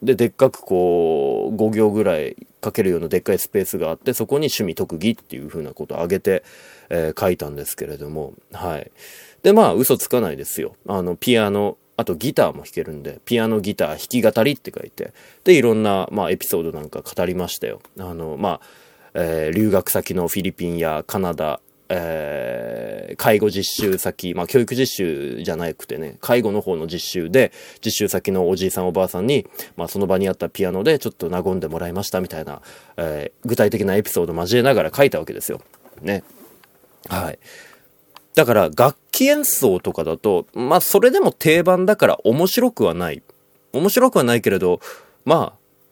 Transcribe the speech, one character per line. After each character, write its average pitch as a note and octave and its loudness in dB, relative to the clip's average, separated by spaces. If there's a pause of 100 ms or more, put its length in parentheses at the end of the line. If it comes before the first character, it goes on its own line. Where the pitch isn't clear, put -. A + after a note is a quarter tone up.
で、 B2 4
で A#2 2
っ - 0
か C3 4
く - -16
こ D#2+ 2
う、 A2 -4
五 A2 2
行 G#2+ 4
ぐ G#2 0
ら E2+ 2
い C#2 -6 (260)
書 G#2 -6
け A2 0
る F#2+ 2
よ E2+ 0
う - -2
な E2 -6
で E2+ 0
っ - -2
か G#2 0
い F2+ 2
ス - -4
ペ G#2 0
ー F#2 0
ス - -6
が D#2+ -2
あ E2 -4
っ - -14
て、 - -4
そ A2+ -4
こ - -2
に D3+ 0
趣 A#2 -2
味 E2 -4
特 F2+ -6
技 G#2 0
っ A2 -2
て - -16
い C2 -12
う D2 -12
風 D#2 -8
な C#2+ -12
こ - -12
と - -10
を - -6
挙 F2 0
げ F#2 -2
て、 F#2+ 2 (460)
え D#2+ -2
ー、 - -8
書 F#2+ 2
い F2+ 0
た D2 -8
ん D2 -10
で D2 -10
す - -10
け - -8
れ D2 -12
ど D2 -12
も、 D2+ -10 (180)
は E2 -6
い。 - -14 (520)
で、 G3 6
ま G#3+ 6
あ、 F2 2
嘘 B2 2
つ - -6
か B2 0
な F#2+ -2
い C#2 -8
で C2+ -12
す - -8
よ。 - -8 (100)
あ G2 -4
の、 F2+ -4
ピ A#2+ 2
ア G#2+ 2
ノ、 G2+ -2 (200)
あ A#2 0
と G2 -4
ギ A#2+ -4
タ G2+ 4
ー C#2 -10
も C#2+ -16
弾 - -20
け D#2+ -4
る D#2+ -10
ん D2 -12
で、 C#2+ -12
ピ A#2 0
ア A2+ 0
ノ、 A2 0
ギ G2 -4
タ E2+ 0
ー、 - -4
弾 D#2 -6
き A2 2
語 A2+ 4
り C#3+ 2
っ C#3+ -6
て - -14
書 - -12
い - -18
て、 - -14 (300)
で、 F#3 10
い C#3 6
ろ A#2 4
ん A2 2
な、 G2 0
ま G2 -2
あ、 D#2 -2
エ F#2 2
ピ - -8
ソ F2 -2
ー E2 -4
ド D#2 -10
な D2+ -12
ん D2 -14
か - -10
語 - -4
り F2+ -2
ま F2 -4
し - -10
た - -6
よ。 - -10 (180)
あ F#2 -10
の、 D#2+ -8
ま F#2+ -2
あ、 E2 -4 (540)
え E2 -2
ー、 E2 -2
留 G#2+ 2
学 F#2 0
先 F#2+ -2
の F2 -2
フ - -4
ィ F#2+ -4
リ F2+ -4
ピ F2 -6
ン E2+ -4
や D#2+ -2
カ - -4
ナ F2 -2
ダ、 D#2 -4 (280)
え B1 -8
ー、 - -14
介 A2+ 4
護 G#2 2
実 G2 -2
習 F#2+ 2
先、 F2+ -6
ま F2+ -4
あ、 F2 -4
教 B2+ 4
育 A#2 -2
実 B2+ 0
習 D2 -6
じ F2+ -6
ゃ E2 -4
な E2 -6
く - -14
て - -8
ね、 D2+ -10
介 A#2+ 2
護 G#2+ 0
の G#2 0
方 F#2 -4
の D#2+ -6
実 E2+ -8
習 E2+ -6
で、 B2 4 (300)
実 A2 -2
習 G#2 0
先 F#2+ -2
の F#2 2
お F#2+ 2
じ F#2 -2
い F2+ 0
さ F#2+ -4
ん F2+ 0
お F2 -2
ば F#2 2
あ F2+ -4
さ F2+ -4
ん G#2+ 0
に、 B2+ 0 (300)
ま E2+ -6
あ、 E2 -8
そ - -8
の G2 0
場 F#2 2
に G2 0
あ F#2 -2
っ F2+ -4
た E2+ -6
ピ - -2
ア F2 -2
ノ F#2+ -4
で D3+ 2
ち - -6
ょ G#2+ -4
っ - -20
と E2+ -6
和 F2+ -2
ん F#2 -4
で D#2+ -6
も D#2+ -6
ら F2 -6
い E2+ -8
ま F#2+ -4
し - -6
た F#2+ -2
み F#2 -6
た D#2+ -10
い D#2 -8
な、 C#2+ -14 (380)
え E2 -6 (120)
ー、 - -6
具 A#2+ 0
体 G#2 4
的 G#2 0
な G2 2
エ G#2+ 4
ピ - -6
ソ F2 0
ー - -4
ド E2 -6
交 F2+ 2
え - 2
な C3+ 4
が G2 4
ら D#2+ -2
書 C#3 6
い C#3 4
た D#2+ -4
わ D#2+ -6
け - -12
で - -10
す - -8
よ。 - -8 (400)
ね。 F#2+ -4 (840)
は F2+ -4
い。 - -14 (960)
だ D#3 6
か A#2+ 2
ら、 F#2+ 6
楽 B2+ 6 (160)
器 C4 2
演 D4 2
奏 - 2
と - -4
か - -4
だ E2 -4
と、 F#2+ 2
ま B2+ 0
あ、 F3+ 6
そ - 2
れ A#3+ 8
で F#4+ 2
も A#3+ 4
定 E3 2
番 F#3 4
だ G#3 4
か A#2+ 4
ら D2+ 2
面 C#3 4
白 A#3+ 2
く - 0
は E2+ 4
な E2+ -4
い。 C#2+ -12 (500)
面 D#3+ 2
白 B3+ 4
く - 0
は C#3 4
な A#2+ 4
い A2+ 2
け A2 2
れ F#2+ 2
ど、 F2+ 2 (440)
ま C#3+ 2 (380)